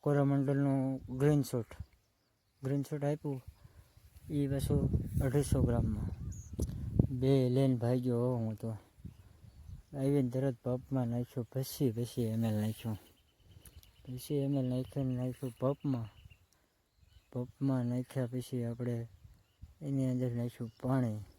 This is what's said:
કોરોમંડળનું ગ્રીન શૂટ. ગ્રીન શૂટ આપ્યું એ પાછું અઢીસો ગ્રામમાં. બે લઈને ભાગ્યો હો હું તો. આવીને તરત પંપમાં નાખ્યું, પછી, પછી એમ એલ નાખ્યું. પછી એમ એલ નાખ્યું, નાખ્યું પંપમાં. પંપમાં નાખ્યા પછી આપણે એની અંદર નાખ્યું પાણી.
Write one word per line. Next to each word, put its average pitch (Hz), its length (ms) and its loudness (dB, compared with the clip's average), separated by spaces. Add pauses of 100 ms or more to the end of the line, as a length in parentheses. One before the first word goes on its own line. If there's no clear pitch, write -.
કોરોમંડળનું 139 1000 2 (160)
ગ્રીન 143 240 4
શૂટ. 123 240 -2 (960)
ગ્રીન 139 200 0
શૂટ 143 200 -6
આપ્યું 143 400 -2 (920)
એ 143 140 2
પાછું 139 420 2 (340)
અઢીસો 135 400 4
ગ્રામમાં. 117 460 2 (1080)
બે 131 300 6
લઈને 131 260 4
ભાગ્યો 123 440 2
હો 123 160 2
હું 110 200 -2
તો. 110 220 -6 (1200)
આવીને 139 320 4
તરત 127 340 0
પંપમાં 127 440 0
નાખ્યું, 120 440 -2
પછી, 135 400 0
પછી 117 300 -4
એમ 113 240 0
એલ 107 160 2
નાખ્યું. 110 360 -2 (1080)
પછી 127 300 -6
એમ 139 220 2
એલ 127 120 0
નાખ્યું, 127 460 -2
નાખ્યું 127 440 -4
પંપમાં. 131 480 -2 (1300)
પંપમાં 127 520 -2
નાખ્યા 123 420 -2
પછી 123 360 -6
આપણે 117 440 -4 (720)
એની 139 240 -2
અંદર 127 300 -2
નાખ્યું 120 360 -6 (100)
પાણી. 127 380 0 (200)